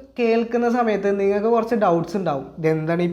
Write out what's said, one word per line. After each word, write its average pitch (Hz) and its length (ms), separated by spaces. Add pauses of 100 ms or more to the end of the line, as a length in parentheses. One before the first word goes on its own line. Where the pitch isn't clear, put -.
(200)
കേൾക്കുന്ന 233 580
സമയത്ത് 202 420
നിങ്ങൾക്ക് 202 340
കുറച്ച് 226 320
ഡൗട്ട്സ് 170 340
ഉണ്ടാവും, 147 280 (100)
ഇതെന്താണ് 160 500
ഈ 175 40